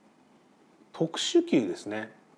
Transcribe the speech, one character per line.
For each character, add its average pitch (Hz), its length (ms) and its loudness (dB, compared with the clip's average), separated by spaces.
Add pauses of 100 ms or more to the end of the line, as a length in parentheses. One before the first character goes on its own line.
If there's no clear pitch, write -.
(920)
特 - 260 -2
殊 339 260 2
球 131 220 2
で - 80 -4
す - 120 -12
ね、 107 260 -6 (240)